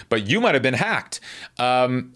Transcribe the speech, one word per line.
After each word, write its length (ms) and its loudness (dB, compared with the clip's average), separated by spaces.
but 180 0
you 140 2
might 120 4
have 80 2
been 120 0
hacked. 480 -4
Um, 580 0